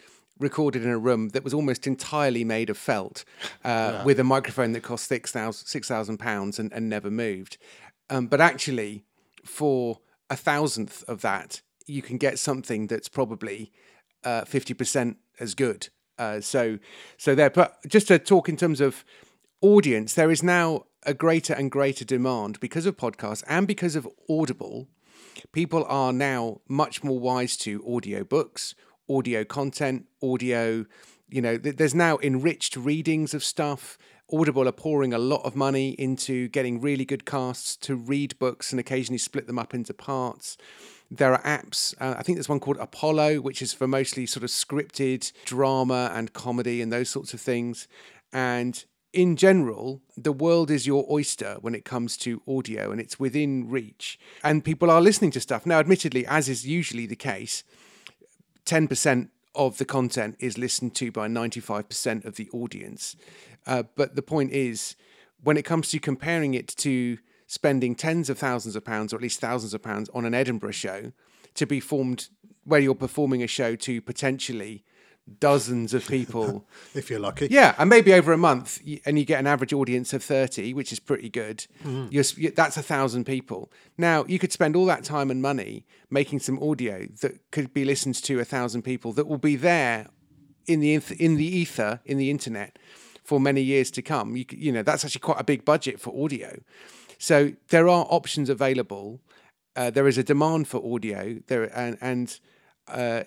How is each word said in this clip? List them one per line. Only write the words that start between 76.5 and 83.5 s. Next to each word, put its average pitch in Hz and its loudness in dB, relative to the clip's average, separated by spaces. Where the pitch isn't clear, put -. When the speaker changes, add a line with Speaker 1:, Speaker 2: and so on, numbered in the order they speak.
Speaker 2:
<laughs> - -20
If - -8
you're 110 -4
lucky. - -4
Speaker 1:
Yeah, 247 8
and 165 6
maybe 202 10
over 165 8
a 160 4
month, 147 2
y-, 147 -10
and 147 2
you 143 2
get 151 0
an 135 0
average 135 2
audience 123 -2
of 127 -4
thirty, 127 -2
which 135 -6
is 113 -8
pretty 120 -4
good. 110 -8
Speaker 2:
Mm. 131 -6
Speaker 1:
You're 143 0
s-, - 0
y-, 156 -2
that's 156 4
a 147 -6
thousand 135 -2
people. 123 -8